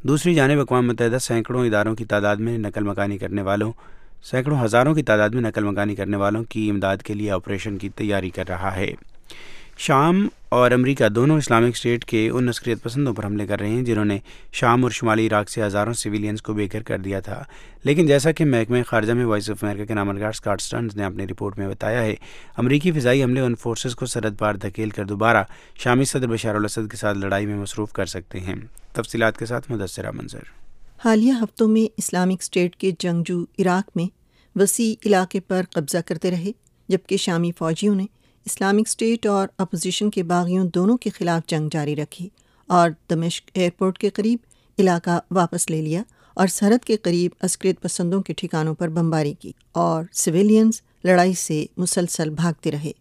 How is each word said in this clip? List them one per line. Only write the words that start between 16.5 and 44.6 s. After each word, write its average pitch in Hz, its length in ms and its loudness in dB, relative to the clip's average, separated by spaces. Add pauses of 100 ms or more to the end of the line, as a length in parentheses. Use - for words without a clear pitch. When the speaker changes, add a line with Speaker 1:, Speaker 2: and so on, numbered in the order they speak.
Speaker 1:
بے 104 200 -2
گھر 107 100 -6
کر 104 160 -6
دیا 95 220 -4
تھا۔ - 240 -10 (400)
لیکن 151 220 4
جیسا 143 260 4
کہ 160 120 2
محکمہ 120 320 2 (100)
خارجہ 113 260 0
میں 123 120 2
Voice 107 260 0
آف 104 140 -6
America 104 200 -4
کے 110 100 -6
نامہ 101 180 -2
نگار 101 160 -4
اسکاٹ 104 320 -4
سٹرنز 117 360 -6
نے 101 80 -4
اپنی 98 220 -6
رپورٹ 101 320 -8
میں 98 100 -4
بتایا 107 340 -2
ہے، 107 120 0 (420)
امریکی 143 360 2
فضائی 135 320 2
حملے 127 160 2
ان 123 140 2
forces 120 400 -6
کو - 120 -6
سرحد 107 320 -4
پار 107 160 0
دھکیل 104 360 -6
کر 104 140 -6
دوبارہ 104 400 2 (300)
شامی 127 300 2
صدر 131 220 2
بشار 113 280 -2
الاسد 104 360 -2
کے 107 60 -14
ساتھ 104 220 -2
لڑائی 98 280 0
میں 104 100 -4
مصروف 101 360 -6
کر 98 140 -4
سکتے 90 340 -10
ہیں۔ 95 140 -6 (380)
تفصیلات 113 460 0
کے 117 80 -6
ساتھ 123 240 -6
مدثرہ 104 400 -6
منظر۔ 104 300 -12 (640)
Speaker 2:
حالیہ 226 280 6
ہفتوں 226 360 2
میں 220 280 2
اسلامک 185 440 -2
اسٹیٹ 175 360 0
کے 190 220 -2
جنگجو 175 440 -2 (160)
عراق 185 380 2
میں 170 100 0 (520)
وسیع 214 360 2 (120)
علاقے 190 340 2
پر 185 220 -2 (100)
قبضہ 170 340 -2
کرتے 180 240 -2
رہے، 180 200 -4 (380)
جبکہ 190 280 -2
شامی 170 420 0
فوجیوں 165 360 0
نے 190 120 -2 (380)
اسلامک 202 420 2
اسٹیٹ 226 400 -2
اور 196 220 2 (100)
اپوزیشن 190 520 -2
کے 196 120 -2
باغیوں 180 420 2
دونوں 185 320 2
کے 226 140 -4
خلاف 170 360 -2
جنگ 156 260 -2
جاری 147 240 -2
رکھی 151 320 -8 (380)
اور 175 240 6 (200)
دمشق 165 440 -2
ایئرپورٹ 185 440 0
کے 202 120 0
قریب 226 280 0 (400)